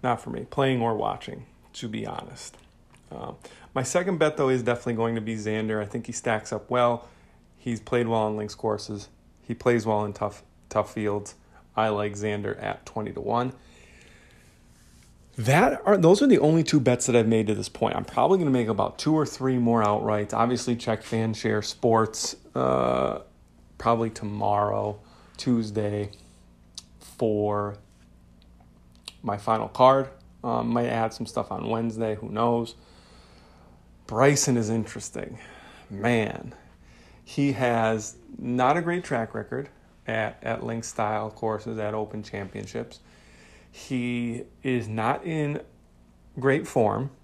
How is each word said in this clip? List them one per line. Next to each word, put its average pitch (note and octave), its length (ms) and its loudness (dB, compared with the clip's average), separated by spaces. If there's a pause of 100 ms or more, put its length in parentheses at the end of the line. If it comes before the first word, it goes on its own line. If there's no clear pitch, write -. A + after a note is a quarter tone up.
Not B2 180 0
for - 80 -14
me, A#2 220 -8
playing C3+ 320 0
or A2+ 120 0
watching, G#2+ 520 -6 (280)
to - 140 -10
be A2 180 -8
honest. - 500 -12 (540)
Um, - 260 -12 (380)
my C3 80 0
second F3+ 360 0
bet, D3+ 180 4
though, C3+ 140 2
is B2+ 120 2
definitely A#2+ 320 -2
going A#2 200 0
to A2+ 80 -4
be A2 140 -4
Xander. G#2+ 440 -2
I G2+ 60 -4
think A#2 200 -8
he B2 60 -12
stacks A2 400 -2
up G#2+ 180 -6
well. A#2+ 380 2 (480)
He's A#2 240 -6
played A#2+ 260 0
well A2+ 140 2
on G#2+ 160 0
links G#2+ 180 -6
courses. G#2 540 -4 (340)
He A#2+ 120 -6
plays A#2 320 2
well G#2+ 180 2
in G2+ 80 -6
tough, G2+ 300 -6 (260)
tough G#2 240 0
fields. G#2 440 -4 (380)
I A2 140 2
like G#2 240 -2
Xander G#2 500 -4
at G#2 220 -6
twenty G#2+ 280 -8
to - 100 -8
one. B2 320 -2 (1800)
That D3 480 4
are, G3+ 120 6
those F3+ 260 8
are C#4+ 60 6
the G3+ 100 8
only D#3+ 240 6
two D#3 160 4
bets B2 280 4
that A#2 100 4
I've A2+ 100 6
made A2 220 4
to G#2+ 60 2
this G2+ 140 -6
point. G2+ 280 -2
I'm F#2+ 80 -4
probably D#3 340 4
gonna D#3 120 2
make A#2+ 180 2
about G2+ 300 0
two D#3 160 2
or D#3 120 2
three C3 320 -2
more A#2 240 4
outrights. G#2 500 0
Obviously, A#2+ 440 0
check A2 260 -2
Fanshare A2 640 -2
Sports, - 720 2 (180)
uh, B1+ 680 0 (580)
probably A2+ 320 2
tomorrow, G#2 880 -2 (360)
Tuesday, G#2 760 -2 (880)
for G#2 760 0 (1500)
my G#2 120 -4
final A2 300 0
card. C3 420 6 (360)
Um, A#2 240 0
might A#2+ 180 2
add A2+ 260 0
some A2+ 140 -8
stuff - 240 -6
on A2 180 -6
Wednesday. A2+ 460 -2
Who G2+ 140 -10
knows? A#2 480 0 (1300)
Bryson C3+ 500 4
is A2 140 0
interesting. - 680 -6 (520)
Man, A2 640 -2 (680)
he C#3+ 280 0
has A2+ 640 0 (220)
not B2+ 380 2
a F3 60 -2
great F3 200 -2
track A2+ 320 -4
record B2 360 -8 (360)
at, A2 360 -4
at A2+ 200 -4
link A#2 220 -6
style G#2+ 460 -4
courses, A2 480 -6
at G#2+ 160 -4
Open G#2+ 280 -6
Championships. G#2 800 -10 (720)
He A#2+ 720 -4 (180)
is B2 240 -2
not A2 380 -2
in D3+ 380 -2 (760)
great C3 300 2
form. A2+ 420 0 (140)